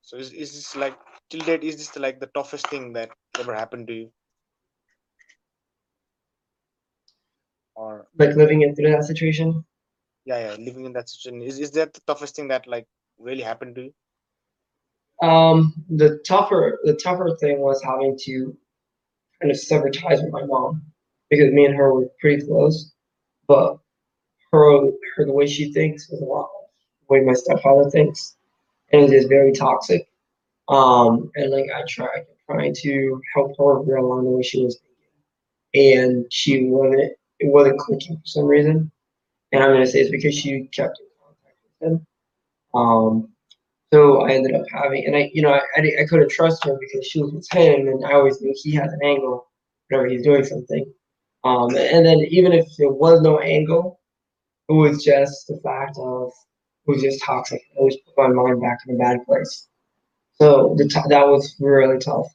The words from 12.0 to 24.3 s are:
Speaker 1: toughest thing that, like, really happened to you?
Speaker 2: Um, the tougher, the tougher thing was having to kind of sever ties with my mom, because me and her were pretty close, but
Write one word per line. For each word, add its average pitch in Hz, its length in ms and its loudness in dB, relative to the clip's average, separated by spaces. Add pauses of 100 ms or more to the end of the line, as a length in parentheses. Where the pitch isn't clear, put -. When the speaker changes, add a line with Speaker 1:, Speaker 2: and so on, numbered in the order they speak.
Speaker 1:
toughest 147 300 -10
thing 143 120 -14
that, 127 180 -8
like, 120 200 -14 (320)
really 127 240 -14
happened 120 340 -14
to 127 60 -18
you? - 1500 -16
Speaker 2:
Um, 160 460 4 (160)
the 151 360 2
tougher, 180 580 0
the 151 100 2
tougher 180 440 -6
thing 143 220 -2
was 135 220 -2
having 135 400 -6
to 131 340 -12 (840)
kind 151 100 -2
of - 80 -2
sever 147 320 -2
ties 151 320 -2
with - 100 -8
my - 120 -10
mom, - 380 -4 (480)
because 147 220 4
me 143 140 6
and 139 100 0
her 139 160 2
were 127 160 -2 (120)
pretty 147 260 -2
close, 156 460 -2 (540)
but - 320 2 (720)